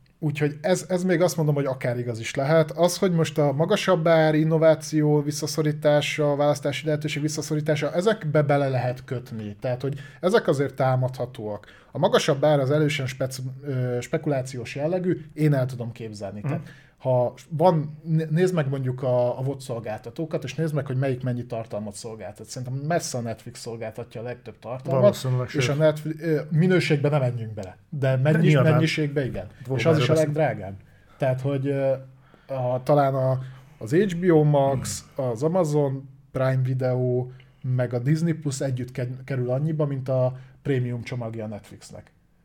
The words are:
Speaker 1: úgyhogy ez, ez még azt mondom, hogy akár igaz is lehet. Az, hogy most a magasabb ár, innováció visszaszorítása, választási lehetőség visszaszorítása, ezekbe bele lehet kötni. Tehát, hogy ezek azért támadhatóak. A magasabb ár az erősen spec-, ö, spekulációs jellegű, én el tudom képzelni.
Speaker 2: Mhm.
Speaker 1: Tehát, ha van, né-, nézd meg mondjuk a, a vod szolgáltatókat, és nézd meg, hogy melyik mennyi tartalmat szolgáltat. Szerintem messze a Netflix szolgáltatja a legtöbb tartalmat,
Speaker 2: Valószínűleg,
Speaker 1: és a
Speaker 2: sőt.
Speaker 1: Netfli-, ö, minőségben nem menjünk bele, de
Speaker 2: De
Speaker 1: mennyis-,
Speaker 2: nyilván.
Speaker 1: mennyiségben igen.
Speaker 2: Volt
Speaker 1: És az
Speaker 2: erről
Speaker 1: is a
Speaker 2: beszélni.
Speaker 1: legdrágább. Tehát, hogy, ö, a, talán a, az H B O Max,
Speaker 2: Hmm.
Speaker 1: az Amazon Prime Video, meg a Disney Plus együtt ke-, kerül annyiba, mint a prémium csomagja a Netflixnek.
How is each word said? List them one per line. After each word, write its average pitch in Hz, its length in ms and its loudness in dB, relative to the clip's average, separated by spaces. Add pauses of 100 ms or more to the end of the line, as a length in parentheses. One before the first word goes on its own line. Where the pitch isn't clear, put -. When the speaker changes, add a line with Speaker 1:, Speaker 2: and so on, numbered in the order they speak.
(180)
Speaker 1:
úgyhogy 147 420 -2
ez, 180 280 0
ez 185 160 0
még 175 180 2
azt 175 140 2
mondom, 151 180 2
hogy 143 100 0
akár 127 340 -4
igaz 117 200 -4
is 113 160 -8
lehet. 151 360 2
Az, 170 280 2
hogy 190 140 2
most 160 260 0
a 147 140 2
magasabb 170 540 2
ár, 156 280 6
innováció 156 880 4
visszaszorítása, 147 1120 0
választási 147 500 0
lehetőség 151 360 -2
visszaszorítása, 151 680 -2
ezekbe 160 500 2
bele 143 260 2
lehet 127 360 -2
kötni. 110 560 -8
Tehát, 123 220 -4
hogy 139 160 -6 (220)
ezek 202 280 2
azért 139 260 0
támadhatóak. 127 920 -2 (260)
A 127 60 -8
magasabb 151 460 2
ár 151 160 4
az 131 100 0
erősen 147 360 2
spec-, 131 340 -6 (240)
ö, 127 360 -2
spekulációs 131 760 -4
jellegű, 170 460 -2 (140)
én 151 200 4
el 127 120 2
tudom 117 260 -8
képzelni. 104 460 -10
Speaker 2:
Mhm. 117 100 -6
Speaker 1:
Tehát, 160 200 -6 (300)
ha 123 360 0 (140)
van, 160 560 2
né-, 160 260 0
nézd 180 240 2
meg 147 140 0
mondjuk 131 340 -4
a, 123 360 2
a 131 40 -6
vod 131 180 -4
szolgáltatókat, 117 840 -8
és - 100 -10
nézd 160 200 -2
meg, 139 120 -2
hogy 127 100 -4
melyik 131 260 -2
mennyi 123 240 -4
tartalmat 107 480 -8
szolgáltat. 107 520 -14
Szerintem 131 400 -8
messze 156 320 -2
a - 20 -4
Netflix 117 400 -10
szolgáltatja 113 600 -10
a 113 40 -10
legtöbb 123 340 -12
tartalmat, 131 440 -2
Speaker 2:
Valószínűleg, 127 460 2
Speaker 1:
és - 80 -10
a 139 40 2
Speaker 2:
sőt. 139 180 0
Speaker 1:
Netfli-, 156 420 2
ö, 160 200 0 (100)
minőségben 151 600 4
nem 147 100 2
menjünk 117 340 -2
bele, 98 220 -12 (120)
de 135 220 0
Speaker 2:
De 131 60 2
Speaker 1:
mennyis-, 156 360 6
Speaker 2:
nyilván. 147 200 6
Speaker 1:
mennyiségben 151 540 2
igen. 95 200 -8 (200)
Speaker 2:
Volt 127 140 -2
Speaker 1:
És - 60 -2
az 165 60 6
Speaker 2:
erről 151 100 4
Speaker 1:
is 123 60 4
a 156 40 4
Speaker 2:
beszélni. 156 240 4
Speaker 1:
legdrágább. 104 380 -2 (420)
Tehát, 131 240 0
hogy, 135 260 -2
ö, 139 260 0 (540)
a, 127 360 -4
talán 139 320 4
a, 131 240 0 (400)
az 110 160 -6
H 185 220 2
B 175 140 2
O 156 120 8
Max, 139 600 2 (120)
Speaker 2:
Hmm. 135 80 -2
Speaker 1:
az 120 180 -2
Amazon 147 640 0 (240)
Prime 131 300 0
Video, 127 640 0 (340)
meg 127 320 0
a 120 40 -2
Disney 156 340 0
Plus 151 280 -6
együtt 127 320 -4
ke-, 123 160 -6 (160)
kerül 127 260 -4
annyiba, 151 360 -2
mint 135 220 -6
a 131 280 0 (260)
prémium 123 400 -2
csomagja 113 420 -8
a 107 40 -8
Netflixnek. - 640 -16 (320)